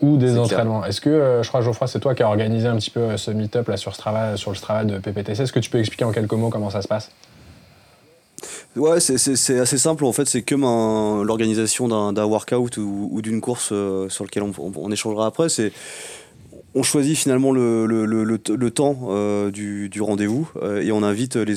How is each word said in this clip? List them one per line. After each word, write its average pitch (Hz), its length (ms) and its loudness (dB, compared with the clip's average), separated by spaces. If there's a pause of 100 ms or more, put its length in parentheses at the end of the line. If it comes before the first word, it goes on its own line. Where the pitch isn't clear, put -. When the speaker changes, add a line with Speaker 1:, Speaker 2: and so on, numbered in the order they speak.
Speaker 1:
ou 147 160 6
des 127 100 4
Speaker 2:
C'est 123 60 4
clair. 120 100 4
Speaker 1:
entraînements. 110 420 0
Est-ce - 160 -4
que, 147 80 2
euh, 131 340 4
je - 60 -4
crois, 127 120 2
Geoffroy, 120 260 0
c'est 123 120 -4
toi 131 160 0
qui 120 80 2
as 113 40 6
organisé 110 400 2
un 117 100 2
petit 104 120 -4
peu, 120 120 -2
euh, 110 160 0
ce 101 140 -6
meet-up 107 360 -2
là 98 100 -2
sur 95 160 -8
Strava, 110 440 -2
sur 101 140 -6
le 95 40 -6
Strava 110 300 -2
de 101 120 0
P 98 140 -6
P 98 120 -6
T 107 120 -4
C. 131 80 -2
Est-ce 131 100 -4
que 131 60 2
tu 113 100 -2
peux 123 100 2
expliquer 113 260 -2
en 113 60 0
quelques 110 220 -2
mots 113 160 0
comment 107 200 -2
ça 98 120 -4
se - 60 -6
passe ? - 240 -4 (1600)
Speaker 2:
Ouais, 156 240 4
c'est, 131 180 2
c'est, 135 180 2
c'est 127 240 2
assez 131 180 2
simple 156 280 2
en 117 80 2
fait, 143 120 0
c'est 120 180 0
comme 139 200 0
un, 110 600 2
l'organisation 110 640 0
d'un, 104 260 0
d'un 107 120 2
workout 120 520 0
ou, 101 340 -4
ou 107 100 -4
d'une 110 200 -2
course, 120 300 -4
euh, 98 380 -2
sur - 140 -8
lequel 101 200 -4
on, 101 160 -4
on, 85 160 -6
on 85 160 -6
échangera 107 340 -2
après. 160 240 0
C'est, 107 220 0 (1040)
on 135 80 2
choisit 147 340 2
finalement 135 340 2
le, 117 360 2
le, 110 180 2
le, 110 180 2
le 110 140 0
t-, 107 180 -2
le 120 140 0
temps, 143 300 0 (100)
euh, 101 400 0
du, 101 400 -6
du 98 100 -10
rendez-vous, 104 520 0 (100)
euh, 101 220 -2
et 107 80 0
on 107 100 2
invite 107 340 0
les 107 220 0